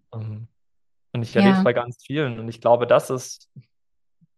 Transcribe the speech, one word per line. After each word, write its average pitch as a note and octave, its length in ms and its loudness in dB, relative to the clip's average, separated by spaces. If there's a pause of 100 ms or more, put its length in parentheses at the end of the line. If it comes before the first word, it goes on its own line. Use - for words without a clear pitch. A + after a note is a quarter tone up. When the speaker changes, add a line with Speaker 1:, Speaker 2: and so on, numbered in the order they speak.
(140)
Speaker 1:
Ähm, A2 340 -12 (640)
und A#2+ 100 -6
ich A2 120 -10
Speaker 2:
Ja. - 60 4
Speaker 1:
erlebe G3 180 6
es F#3 60 2
bei A#2+ 80 4
ganz A#2+ 340 -6
vielen. C3+ 320 -4
Und A2+ 100 -10
ich A2+ 120 -14
glaube, A#2+ 260 4
das C3+ 240 2
ist - 400 -10 (880)